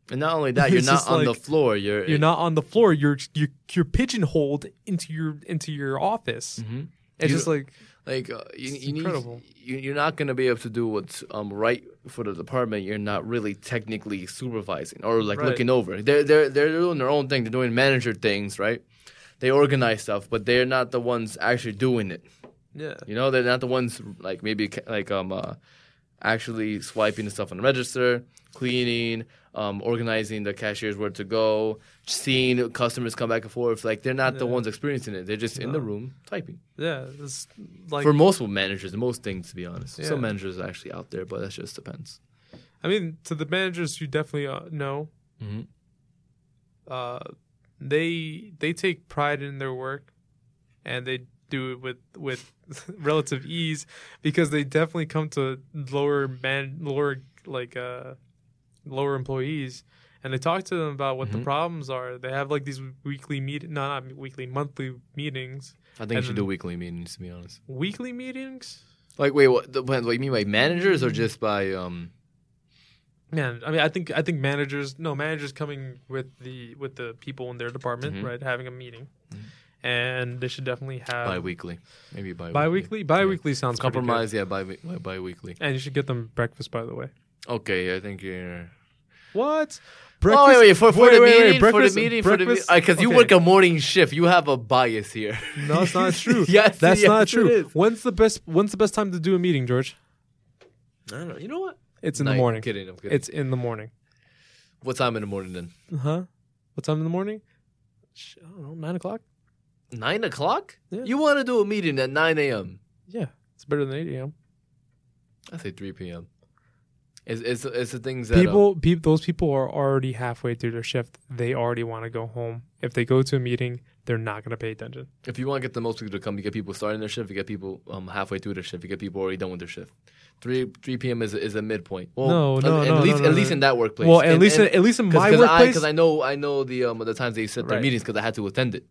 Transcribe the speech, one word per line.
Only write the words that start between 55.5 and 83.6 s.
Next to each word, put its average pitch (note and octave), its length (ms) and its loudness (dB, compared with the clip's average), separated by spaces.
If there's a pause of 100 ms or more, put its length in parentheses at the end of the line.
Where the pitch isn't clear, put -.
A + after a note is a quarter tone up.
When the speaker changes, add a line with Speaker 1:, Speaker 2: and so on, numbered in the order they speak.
Speaker 2:
lower C#3+ 360 0
man-, C3+ 540 -6
lower, C#3+ 400 -4 (240)
like, B2+ 320 -10
uh, B2+ 380 -12 (720)
lower C#3 300 -4
employees, C3+ 680 -6 (400)
and C3 100 -6
they C3 40 -2
talk E3+ 260 -2
to F#3 120 -6
them D#3+ 140 -4
about C3+ 280 -4
what B2+ 140 -6
the G#2 60 -6
Speaker 1:
Mm-hmm. A#2 60 -6
Speaker 2:
problems D3 460 -4
are. B2+ 280 -8
They B2+ 140 -10
have, C#3 180 -4
like, C#3+ 160 -4
these C3+ 160 -10 (220)
weekly C#3+ 380 -8
meet-, C#3+ 280 -10
no, C#3+ 180 -6
not C3 280 -10
weekly, C3 300 -14
monthly C3+ 500 -8 (200)
meetings. C3+ 600 -12 (200)
Speaker 1:
I - 40 -20
think A2 120 -8
you A#2+ 60 0
Speaker 2:
And B2 80 -2
Speaker 1:
should A#2+ 100 -6
Speaker 2:
then G#2 80 -2
Speaker 1:
do - 20 -2
weekly F2+ 320 -6
meetings, E2+ 380 -12
to - 60 -20
be F2+ 80 -14
honest. F2 380 -20
Speaker 2:
Weekly G3+ 460 -8
meetings? C4 720 -16 (340)
Speaker 1:
Like, C#3+ 160 0
wait, C#3 140 8
what? B2+ 240 2
The, C3+ 100 -4
what, B2+ 220 -2
what A#2 80 -2
you A#2+ 80 0
mean C3+ 120 -4
by A2 120 0
managers D3 600 2
or B2 60 0
just - 300 -4
by, G2+ 340 -2
um? F2 380 -10 (1200)
Speaker 2:
Man, B2+ 340 -4
I D3 60 -6
mean, D#3 80 0
I D3+ 100 2
think, E3+ 260 -6
I D#3+ 60 -2
think D#3 180 -4
managers, C#3 600 -4
no, D#3+ 160 -6
managers D3 360 -6
coming C3+ 560 -12
with C3 320 -10
the, B2+ 360 -18
with C#3 200 -14
the A#2+ 240 -12
people C3 320 -12
in A#2+ 60 -14
their A#2+ 120 -8
department, B2+ 460 -8
Speaker 1:
Mm-hmm. D3+ 100 -8
Speaker 2:
right, B2 180 -10
having B2+ 240 -6
a B2 40 -14
meeting, B2+ 360 -20 (260)
Speaker 1:
Mm-hmm. - 540 -14
Speaker 2:
and B2 540 -4
they B2+ 60 -6
should C3 180 -10
definitely C3 340 -8
have A#2+ 280 -6
Speaker 1:
Bi-weekly, F2+ 520 -8 (340)
maybe F#2+ 200 -12
bi-weekly. E2+ 200 -12
Speaker 2:
Bi-weekly? E3+ 460 -2
Speaker 1:
Yeah. G3+ 60 -10
Speaker 2:
Bi-weekly E3+ 500 0
sounds B2 240 -4